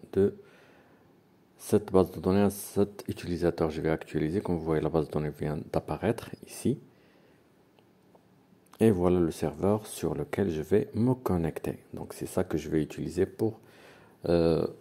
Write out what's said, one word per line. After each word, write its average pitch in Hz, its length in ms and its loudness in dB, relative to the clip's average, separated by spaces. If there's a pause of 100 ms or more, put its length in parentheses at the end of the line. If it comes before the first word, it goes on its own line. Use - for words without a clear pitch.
(120)
de 98 240 2 (1200)
cette - 340 0
base 95 200 4
de - 80 -12
données 92 220 2
à 101 80 4
cet - 580 -2
utilisateur. 85 640 -2
Je 76 100 -6
vais 80 80 0
actualiser. 78 520 -2
Comme 87 160 -2
vous 80 80 -6
voyez, 78 160 2
la 78 80 0
base 76 180 2
de - 60 -12
données 76 180 -2
vient 76 260 -6 (140)
d'apparaître - 580 -2 (160)
ici. - 320 -4 (2000)
Et 113 100 8
voilà 90 280 4
le 82 120 4
serveur 82 560 0
sur - 260 -4
lequel 92 360 -2
je 78 120 -2
vais 104 320 2
me 123 200 2
connecter. 87 680 -2 (140)
Donc - 200 -12
c'est - 120 -8
ça - 180 -2
que 85 140 -2
je 76 100 -6
vais 80 140 2
utiliser 80 440 -2
pour, 110 340 -4 (680)
euh, 82 400 4 (140)